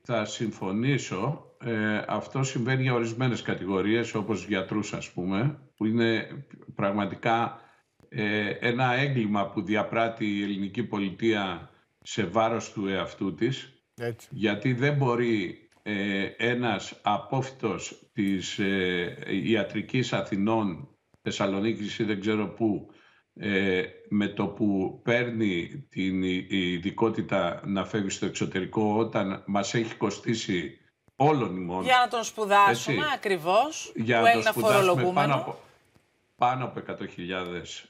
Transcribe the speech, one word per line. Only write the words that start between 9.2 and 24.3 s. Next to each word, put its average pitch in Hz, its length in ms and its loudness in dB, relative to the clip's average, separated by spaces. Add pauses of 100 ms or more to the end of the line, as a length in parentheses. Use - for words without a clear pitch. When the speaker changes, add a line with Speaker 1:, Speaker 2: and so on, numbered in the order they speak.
Speaker 1:
που 110 120 -2
διαπράττει 110 640 0
η 101 180 0
ελληνική 101 400 -4
πολιτεία 98 880 -2 (340)
σε - 220 -4
βάρος 110 460 0
του 98 160 -4
εαυτού 95 460 -4
της. 131 400 -4 (220)
Speaker 2:
Έτσι. 117 360 -8
Speaker 1:
Γιατί 104 420 0
δεν 139 220 2
μπορεί, 117 760 0 (140)
ε, 101 400 -2 (140)
ένας 117 640 -2
απόφυτος 104 1120 -2
της, 98 460 -2
ε, 92 580 0 (260)
ιατρικής 110 680 0
Αθηνών, 104 720 0 (340)
Θεσσαλονίκης 101 800 -2
ή 117 40 2
δεν 104 160 0
ξέρω 104 280 0
πού, 101 420 0 (500)
ε, 95 420 2 (280)
με 104 180 2
το 101 200 -2